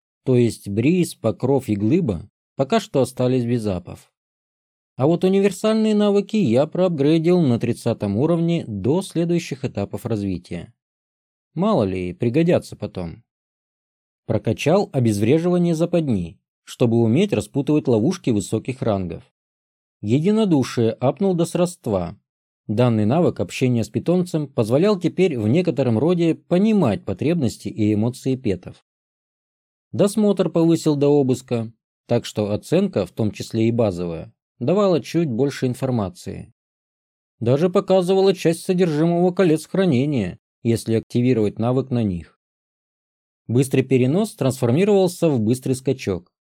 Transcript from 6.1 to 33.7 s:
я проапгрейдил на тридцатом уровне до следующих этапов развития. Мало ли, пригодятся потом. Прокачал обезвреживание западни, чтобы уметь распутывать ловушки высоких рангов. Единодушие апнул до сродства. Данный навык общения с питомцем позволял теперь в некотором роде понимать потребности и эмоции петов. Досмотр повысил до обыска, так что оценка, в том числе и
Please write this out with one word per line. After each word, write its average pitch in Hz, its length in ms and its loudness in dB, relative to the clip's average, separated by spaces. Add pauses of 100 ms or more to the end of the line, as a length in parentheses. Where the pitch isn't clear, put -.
я 143 300 2
проапгрейдил 165 760 2
на 120 180 2
тридцатом 107 560 -2
уровне 170 500 0
до 117 360 -2
следующих 170 640 -4
этапов 101 400 -8
развития. 95 680 -6 (800)
Мало 175 320 0
ли, 92 300 -4
пригодятся 135 640 0
потом. - 480 -10 (1000)
Прокачал 120 680 0
обезвреживание 160 800 2
западни, 151 680 -2 (240)
чтобы 117 320 0
уметь 117 380 2
распутывать 143 540 -2
ловушки 127 420 0
высоких 110 500 -4
рангов. 95 500 -4 (680)
Единодушие 147 920 0
апнул 180 420 -2
до 170 100 0
сродства. 117 720 -4 (520)
Данный 113 360 2
навык 135 360 0
общения 120 420 -2
с - 60 -6
питомцем 170 580 -2
позволял 143 500 0
теперь 175 400 -2
в 107 120 0
некотором 131 500 0
роде 170 380 0
понимать 180 680 0
потребности 123 600 -2
и 107 280 0
эмоции 123 420 -2
петов. 92 500 -8 (1040)
Досмотр 196 600 0
повысил 165 440 2
до 143 140 2
обыска, 127 640 0 (340)
так 120 200 -2
что 104 260 -2
оценка, 151 540 -2
в - 40 -18
том 107 220 -4
числе 113 340 -2
и 117 60 2